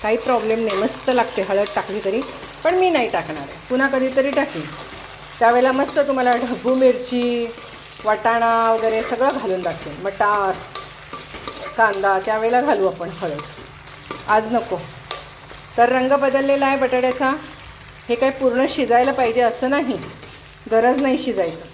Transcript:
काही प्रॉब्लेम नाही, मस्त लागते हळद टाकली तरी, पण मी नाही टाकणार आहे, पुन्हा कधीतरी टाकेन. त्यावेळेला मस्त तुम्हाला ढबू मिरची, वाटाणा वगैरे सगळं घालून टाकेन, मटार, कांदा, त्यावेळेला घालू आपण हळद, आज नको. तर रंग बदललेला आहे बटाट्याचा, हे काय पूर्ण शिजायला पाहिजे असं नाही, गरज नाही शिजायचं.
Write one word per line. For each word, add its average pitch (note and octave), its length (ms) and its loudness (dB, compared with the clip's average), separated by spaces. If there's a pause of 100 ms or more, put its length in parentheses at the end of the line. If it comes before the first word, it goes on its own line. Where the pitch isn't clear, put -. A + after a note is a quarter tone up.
काही A3 140 2
प्रॉब्लेम A3+ 480 0
नाही, G3+ 120 0
मस्त A3 360 -2
लागते A#3 280 0
हळद G3 240 2 (100)
टाकली G3+ 300 -4
तरी, G#3 160 0 (420)
पण E4+ 120 2
मी F#4 140 4
नाही C4 200 2
टाकणार D#3+ 320 -4
आहे, - 280 -14
पुन्हा C4 180 2
कधीतरी C4 440 2
टाकेन. C4+ 300 -2 (760)
त्यावेळेला B3 320 6
मस्त C#4 280 0
तुम्हाला C4 320 2
ढबू B3 440 0
मिरची, A#3+ 760 2 (540)
वाटाणा A3+ 680 2
वगैरे A3 320 2
सगळं B3 300 0
घालून F#3+ 280 -2
टाकेन, D#3+ 320 -6 (100)
मटार, G3 520 0 (1200)
कांदा, G3+ 480 2
त्यावेळेला A3+ 360 2
घालू G#3 260 2
आपण E3+ 220 -4
हळद, E3+ 320 -6 (880)
आज A3 240 2
नको. A3 300 -2 (960)
तर A#3+ 120 8
रंग B3+ 220 2
बदललेला C#4 560 4
आहे C4+ 100 2
बटाट्याचा, B3+ 560 2 (760)
हे A#3+ 60 2
काय C4 140 2
पूर्ण C4 400 2
शिजायला B3 420 4
पाहिजे B3 300 2
असं A#3+ 280 0
नाही, C4+ 280 0 (720)
गरज A#3+ 300 4
नाही C4 160 2
शिजायचं. F3+ 560 -2